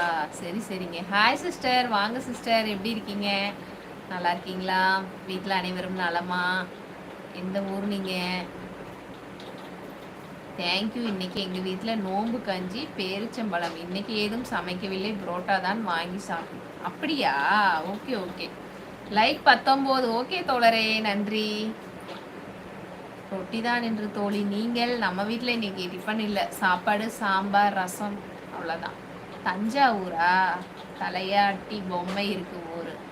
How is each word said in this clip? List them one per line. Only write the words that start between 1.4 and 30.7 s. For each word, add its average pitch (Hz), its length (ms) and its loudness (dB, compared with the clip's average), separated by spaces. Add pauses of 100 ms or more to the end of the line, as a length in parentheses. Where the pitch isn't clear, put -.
சிஸ்டர், 254 420 2 (100)
வாங்க 214 200 2 (100)
சிஸ்டர், 226 460 2
எப்படி 202 220 -2
இருக்கீங்க? 202 340 -2 (840)
நல்லா 175 240 2
இருக்கீங்களா? 185 460 0 (480)
வீட்ல 185 320 0
அனைவரும் 185 420 -2
நலமா? 180 400 0 (1000)
எந்த 190 140 -2 (140)
ஊர் 196 240 -2
நீங்க? 190 180 -2 (2500)
Thank 190 380 2
you. 240 40 -2 (120)
இன்னைக்கு 185 340 -2
எங்க 185 120 -4 (100)
வீட்ல 185 220 -2 (140)
நோம்பு 214 320 0 (140)
கஞ்சி, 185 280 -4 (200)
பேரிச்சம்பழம். 190 760 -2 (120)
இன்னைக்கு 202 340 -4
ஏதும் 226 320 -2
சமைக்கவில்லை, 185 580 -2 (120)
புரோட்டா 180 320 0 (100)
தான் 208 240 0
வாங்கி 175 300 0 (100)
சாப்பிட்டோம். - 420 -6 (160)
அப்படியா? 247 460 0 (580)
ஓகே, 220 220 -6 (140)
ஓகே. 175 180 -8 (720)
லைக் 285 320 6
பத்தொன்பது. 262 580 6 (120)
ஓகே 254 200 0 (120)
தோழரே, 226 360 6 (220)
நன்றி. 208 400 0 (1800)
ரொட்டி 190 360 -4
தான் 240 200 2
என்று 214 180 0 (120)
தோழி. 202 240 2 (120)
நீங்கள்? 240 400 2 (100)
நம்ம 185 260 2
வீட்ல 240 280 0
இன்னைக்கு 190 360 -2
டிஃபன் 214 340 -2
இல்ல. 202 120 0 (200)
சாப்பாடு, 208 460 4 (140)
சாம்பார், 202 600 4
ரசம், 202 380 -2 (380)
அவ்வளவுதான். 170 420 -4 (500)
தஞ்சாவூரா? 196 840 4 (720)